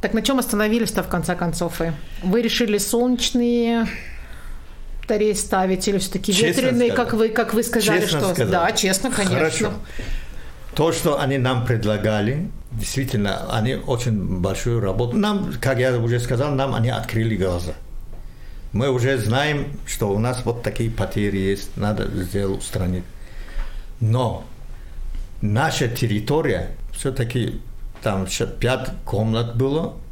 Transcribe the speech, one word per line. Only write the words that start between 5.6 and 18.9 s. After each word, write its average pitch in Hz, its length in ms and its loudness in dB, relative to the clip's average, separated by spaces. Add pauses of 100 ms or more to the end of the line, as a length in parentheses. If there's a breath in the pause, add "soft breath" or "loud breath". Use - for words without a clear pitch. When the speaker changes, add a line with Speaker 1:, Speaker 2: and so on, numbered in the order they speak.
Speaker 1:
или 202 100 2
все-таки 185 360 0
Speaker 2:
Честно 175 140 4
Speaker 1:
ветряные, 240 440 4
Speaker 2:
сказать. - 40 0
Speaker 1:
как 240 180 2
вы, 220 160 4
как 214 240 0
вы 220 100 4
сказали, 202 360 2
Speaker 2:
Честно 180 200 2
Speaker 1:
что 185 140 2
Speaker 2:
сказать. 180 180 2
Speaker 1:
Да, 180 200 4
честно, 196 400 2
конечно. 190 240 2
Speaker 2:
Хорошо. 175 380 2 (1000 loud breath)
То, 160 160 4
что 156 280 2
они 135 180 2
нам 123 280 2
предлагали, 107 840 2 (220)
действительно, 113 880 -2
они 120 180 2
очень 110 680 0
большую 107 380 0
работу. 113 380 0
Нам, 202 440 2
как 131 180 2
я 127 180 4
уже 117 220 2
сказал, 127 360 0
нам 135 180 0
они 113 160 2
открыли 113 460 0
глаза. 87 380 0 (1000 loud breath)
Мы 127 160 2
уже 131 280 2